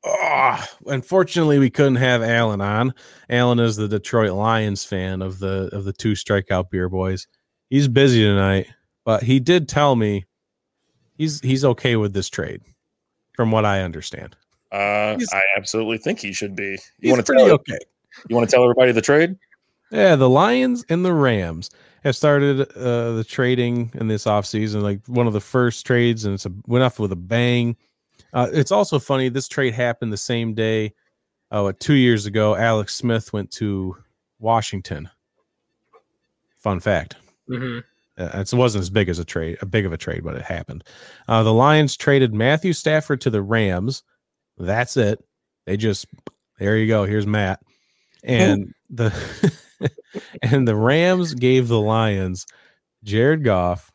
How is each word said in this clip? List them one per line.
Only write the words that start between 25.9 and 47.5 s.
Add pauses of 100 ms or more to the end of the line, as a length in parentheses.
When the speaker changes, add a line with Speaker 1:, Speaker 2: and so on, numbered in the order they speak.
Speaker 1:
and
it's
a, (160)
went
off
with
a
bang. (560)
Uh,
it's
also
funny,
this
trade
happened
the
same
day, (600)
uh,
what,
two
years
ago,
Alex
Smith
went
to (440)
Washington. (1500)
Fun
fact. (340)
Speaker 3:
Mm-hmm. (420)
Speaker 1:
Uh,
it
wasn't
as
big
as
a
trade,
a
big
of
a
trade,
but
it
happened. (440)
Uh,
the
Lions
traded
Matthew
Stafford
to
the
Rams. (540)
That's
it. (420)
They
just, (540)
there
you
go.
Here's
Matt. (640)